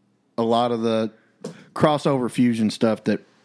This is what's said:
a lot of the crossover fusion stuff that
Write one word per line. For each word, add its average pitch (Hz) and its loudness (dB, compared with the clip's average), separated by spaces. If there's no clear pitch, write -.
a 117 -2
lot 117 0
of 117 -4
the 113 -2
crossover 139 0
fusion 113 2
stuff 110 0
that 101 0